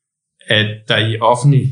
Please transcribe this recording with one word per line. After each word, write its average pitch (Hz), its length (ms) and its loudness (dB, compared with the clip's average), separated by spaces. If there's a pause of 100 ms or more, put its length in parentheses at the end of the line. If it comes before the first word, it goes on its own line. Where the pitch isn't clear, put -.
(480)
at 107 200 0 (200)
der 113 100 0 (100)
i 110 120 -4
offentlig 123 520 2